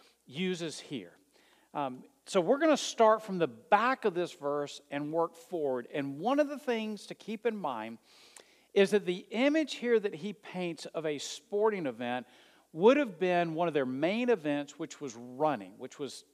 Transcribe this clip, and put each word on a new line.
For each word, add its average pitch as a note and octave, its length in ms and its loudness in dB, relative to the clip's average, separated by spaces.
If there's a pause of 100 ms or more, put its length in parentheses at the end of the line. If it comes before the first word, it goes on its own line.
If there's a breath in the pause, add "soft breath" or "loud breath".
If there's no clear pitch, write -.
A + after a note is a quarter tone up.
(260 soft breath)
uses E3+ 540 -4
here. F#2+ 320 -10 (600 soft breath)
Um, C3+ 300 -6 (220)
so - 160 2
we're B3 180 4
gonna D4+ 180 6
start A3 460 4
from F#3+ 140 -4
the E3 100 4
back G#3+ 580 2
of G3 80 2
this F3 200 -2
verse C#3+ 560 -4
and D3 220 -4
work E3 240 0
forward. C3+ 580 -4
And C#3 260 -4
one B3 200 0
of D4 100 2
the C#4+ 80 -8
things A3 500 -4
to F3 80 -12
keep A3 300 -8
in A3 120 0
mind A#2 400 -6 (760 loud breath)
is G3 180 6
that G3+ 140 2
the F3+ 260 -4
image C#4+ 440 2
here A#3 240 2
that F#3+ 160 -4
he F3+ 180 -6
paints F3 520 -8
of D#3+ 200 -6
a D3+ 120 -2
sporting G3+ 680 -2
event B2 400 -4 (480 soft breath)
would G#3 220 6
have A3+ 240 -2
been F3 340 2
one E3+ 140 0
of D#3 60 -2
their C#3 120 2
main F3 440 0
events, D3 500 -2
which D#3+ 220 -10
was B2+ 140 -10
running, B2 600 -2
which C3 220 -14
was C3 240 -10 (100)